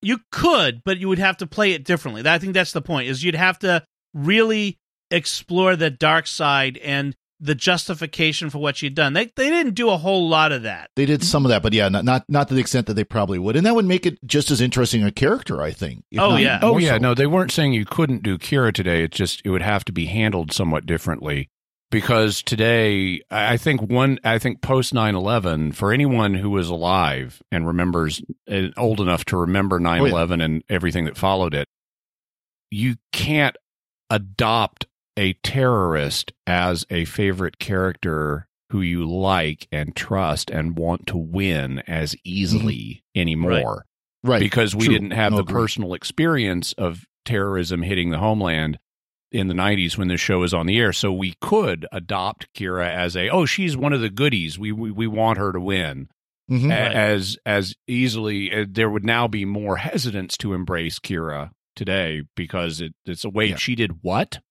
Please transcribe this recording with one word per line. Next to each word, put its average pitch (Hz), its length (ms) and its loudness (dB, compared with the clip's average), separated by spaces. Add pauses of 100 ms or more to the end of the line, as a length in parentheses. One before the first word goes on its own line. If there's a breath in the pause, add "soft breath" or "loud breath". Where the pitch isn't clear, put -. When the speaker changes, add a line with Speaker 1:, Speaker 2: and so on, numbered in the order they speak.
Speaker 1:
You 226 160 0 (120)
could, 170 540 2
but 190 140 -2
you 190 100 -4
would 185 100 2
have 190 200 2
to 180 80 -8
play 202 260 2
it 147 120 -4
differently. 135 380 -2
That, 156 120 4
I 170 40 2
think 190 160 -4
that's 180 180 0
the 151 100 -4
point, 135 260 -2
is 131 160 -4
you'd 175 100 2
have 180 260 2
to 175 240 2 (280)
really 208 680 2 (320)
explore 180 680 0
the 160 140 0
dark 156 360 2
side 135 520 0
and 139 360 -4 (260)
the 147 140 0
justification 160 960 -2
for 143 80 -8
what 143 180 -2
she'd 139 180 -6
done. 143 200 2
They, 214 120 0 (100)
they 269 140 2
didn't 320 240 0
do 233 160 2
a 190 60 2
whole 175 320 0
lot 156 240 4
of 127 120 -4
that. 92 300 -10
Speaker 2:
They 139 120 2
did 147 180 2
some 147 220 4
of 123 40 6
that, 104 120 4
but 107 100 2
yeah, 104 160 4
not, 95 160 0
not, 127 240 2
not 143 200 2
to 131 60 -2
the 131 60 4
extent 120 260 0
that 107 80 -2
they 104 100 0
probably 98 340 -2
would. 104 180 0
And 165 100 4
that 233 80 6
would 226 120 4
make 180 200 2
it 175 200 -2
just 143 240 2
as 127 100 2
interesting 123 420 2
a 101 80 2
character, 139 520 0
I 78 100 -4
think, 67 380 -8
if - 100 -2
Speaker 1:
Oh, 196 100 4
Speaker 2:
not 143 100 6
Speaker 1:
yeah. 135 220 2
Speaker 3:
Oh, 220 100 6
Speaker 2:
more 160 80 4
Speaker 3:
yeah. 160 120 4
Speaker 2:
so. 113 60 4
Speaker 3:
No, 123 160 4
they 135 120 2
weren't 175 260 2
saying 147 200 2
you 110 140 0
couldn't 135 360 0
do 98 160 0
Kira 127 360 2
today. 87 300 2
It's 80 120 -4
just, - 280 -2
it 101 60 0
would 92 120 2
have 101 240 0
to 104 60 -8
be 85 140 -2
handled 95 460 0
somewhat 80 320 0
differently. 76 640 -4 (420)
Because 110 520 2
today, 107 800 2 (100)
I, 107 220 0
I 117 40 2
think 135 260 0
one, 123 420 2
I 113 160 2
think 120 220 -6
post 131 320 0
nine 110 200 2
eleven, 92 560 0
for 98 220 -2
anyone 120 420 2
who 98 160 -2
was 95 180 0
alive 82 720 0 (120)
and 82 160 -2
remembers, 85 520 0 (300)
uh, 95 260 -2
old 110 240 0
enough 90 260 2
to 95 100 0
remember 92 420 2
nine 85 260 4
eleven 87 360 2
Speaker 2:
Oh, 82 40 2
yeah. - 20 2
Speaker 3:
and 80 220 0
everything 90 360 0
that 80 120 -4
followed 95 380 0
it, 71 140 -2 (1040)
you 117 260 -2 (160)
can't 151 440 0 (540)
adopt 110 760 0 (300)
a 95 180 0 (100)
terrorist 92 880 0 (140)
as 90 440 0
a 85 140 -2
favorite 95 560 -4
character 82 880 -2 (220)
who 101 100 0
you 87 280 -2
like 87 640 0
and 76 240 -6
trust 95 560 -2
and 80 260 -2
want 85 300 -4
to 92 100 -6
win 80 720 -2
as 80 380 -4
easily 90 800 -2 (140)
Speaker 1:
Mm-hmm. 92 40 0
Speaker 3:
anymore. 87 640 0 (380)
Speaker 2:
Right. 123 160 2
Speaker 3:
Because 98 340 2
we 110 120 2
Speaker 2:
True. 127 80 6
Speaker 3:
didn't 101 180 -2
have 107 200 2
Speaker 2:
No, 104 60 2
Speaker 3:
the 98 60 2
Speaker 2:
agreed. 87 100 -6
Speaker 3:
personal 107 400 -2
experience 113 800 -2
of 90 320 -4 (200)
terrorism 95 580 -2
hitting 90 280 0
the 80 80 -2
homeland 87 600 0 (520)
in 98 180 -2
the 87 60 -2
nineties 92 440 0
when 95 100 0
this 87 120 0
show 95 200 0
was 90 140 0
on 82 120 0
the 101 120 2
air. 110 140 2
So 101 200 -2
we 92 280 -4
could 127 520 -2
adopt 95 600 -6
Kira 90 340 -4
as 87 280 -2
a, 92 120 0
"Oh, 170 180 2
she's 165 300 -2
one 143 160 0
of 139 80 0
the 110 100 -2
goodies. 98 480 -2
We, 107 140 -6
we, 110 180 -6
we 107 160 -2
want 110 320 0
her 98 140 -2
to 90 80 -4
win." 87 480 -4 (420)
Speaker 2:
Mm-hmm. 127 200 2
Speaker 3:
A-, 165 40 4
Speaker 1:
Right. 107 180 0
Speaker 3:
as, 107 540 0
as 101 280 -2 (120)
easily, 107 680 -2
uh, 107 160 -2
there 110 220 0
would 104 140 -4
now 117 240 0
be 107 160 -4
more 101 320 -4
hesitance 120 640 -6
to 101 160 -4
embrace 87 440 -4
Kira 80 520 -6 (260)
today 92 460 -2 (140)
because 85 440 -6
it, 80 140 -10 (120)
it's 87 180 -10
a, 110 60 -8
"Wait, 107 200 0
Speaker 2:
Yeah. 95 60 -4
Speaker 3:
she - 180 -4
did 101 280 -4
what? 104 380 -4 (100)